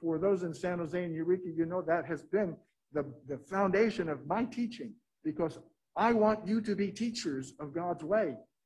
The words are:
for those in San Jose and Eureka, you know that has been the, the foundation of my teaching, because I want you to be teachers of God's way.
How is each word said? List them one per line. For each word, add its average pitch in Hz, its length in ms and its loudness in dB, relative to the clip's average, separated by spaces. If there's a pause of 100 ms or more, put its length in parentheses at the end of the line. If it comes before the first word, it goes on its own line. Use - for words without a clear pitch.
for 165 180 0
those 190 240 2
in 170 100 -4
San 180 260 -4
Jose 170 240 -2
and 165 120 -4
Eureka, 180 340 0
you 165 160 0
know 180 180 -2
that 170 220 2
has 165 180 -4
been 190 340 0 (360)
the, 143 120 0 (220)
the 139 120 -6
foundation 190 680 2
of 135 180 -4
my 202 180 0
teaching, 233 480 -6 (320)
because - 340 -2 (380)
I 220 160 6
want 214 340 4
you 220 140 2
to 214 160 0
be 190 160 0
teachers 160 680 -4
of 147 160 -8
God's 170 300 -2
way. 170 320 2 (300)